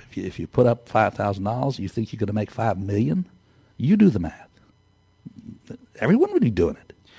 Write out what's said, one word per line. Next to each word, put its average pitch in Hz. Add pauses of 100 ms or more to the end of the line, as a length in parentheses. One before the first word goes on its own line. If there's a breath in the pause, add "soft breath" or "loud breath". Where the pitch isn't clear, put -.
(100)
If -
you, 92
if 92
you 82
put 123
up 117
five 110
thousand 98
dollars, 127
you 95
think 110
you're 110
gonna 101
make 107
five 110
million, 113 (480 soft breath)
you 160
do 208
the 107
math. - (1500)
Everyone 254
would 339
be 165
doing 87
it. - (240 loud breath)